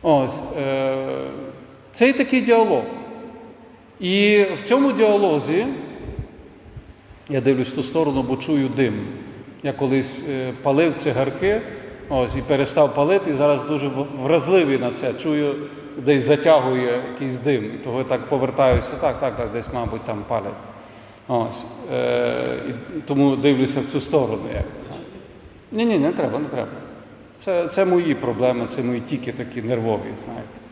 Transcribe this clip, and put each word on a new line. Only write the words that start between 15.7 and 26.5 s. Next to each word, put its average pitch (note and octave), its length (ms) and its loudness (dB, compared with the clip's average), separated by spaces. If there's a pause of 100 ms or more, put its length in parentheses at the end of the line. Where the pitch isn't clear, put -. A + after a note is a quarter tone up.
десь C3+ 260 4
затягує C3 800 4 (100)
якийсь B2+ 260 -6
дим, B2 260 0
і - 200 -8
того B2+ 140 -4
я B2+ 60 -2
так B2+ 240 -2
повертаюся. C3 720 2
Так, C#3 200 -2
так, B2+ 160 -2
так, A2+ 160 -6
десь, A2+ 220 -6
мабуть, A2+ 300 -6
там G#2 240 -6
палять. G#2 240 -4 (760)
Ось, A#2 360 -2 (280)
е, B2 680 0 (400)
і - 20 -6
тому C#3 360 2
дивлюся C3 440 2
в - 120 -6
цю D3 80 0
сторону. A2+ 420 0 (120)
Як. - 100 -4 (1080)
Ні, A3+ 120 0
ні, A3 140 2
не D3+ 140 2
треба, B2+ 260 -2
не D3+ 60 -4
треба. C3+ 260 -6 (680)